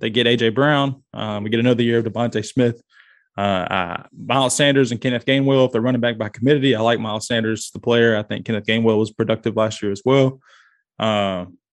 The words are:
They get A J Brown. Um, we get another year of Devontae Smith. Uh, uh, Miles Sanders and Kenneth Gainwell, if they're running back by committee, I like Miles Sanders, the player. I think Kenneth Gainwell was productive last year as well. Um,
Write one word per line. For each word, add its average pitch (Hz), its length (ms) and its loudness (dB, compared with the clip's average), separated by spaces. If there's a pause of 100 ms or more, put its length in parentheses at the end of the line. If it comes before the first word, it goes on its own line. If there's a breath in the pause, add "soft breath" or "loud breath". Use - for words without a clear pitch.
They 117 100 -4
get 117 160 0
A 120 100 4
J 117 120 2
Brown. 139 540 0 (100)
Um, 107 320 -8
we 107 60 -8
get 113 100 0
another 120 220 2
year 117 160 2
of 113 60 0
Devontae 110 400 -4
Smith. 120 380 0 (540 soft breath)
Uh, 98 40 -4
uh, 92 640 -2 (140)
Miles 123 380 0
Sanders 139 380 2
and 113 80 -6
Kenneth 123 240 -2
Gainwell, 135 420 4
if 123 60 -4
they're 113 80 0
running 123 200 0
back 117 180 -2
by 107 100 -6
committee, 131 460 2
I 107 60 -2
like 113 200 2
Miles 110 260 -6
Sanders, 110 460 -4
the 107 80 -14
player. 117 360 4
I 107 60 -2
think 104 240 -10
Kenneth 107 180 -4
Gainwell 113 340 2
was 107 120 0
productive 110 460 -2
last 110 260 -2
year 104 80 -4
as 101 140 -8
well. 135 360 2 (600 soft breath)
Um, 98 580 -2 (140)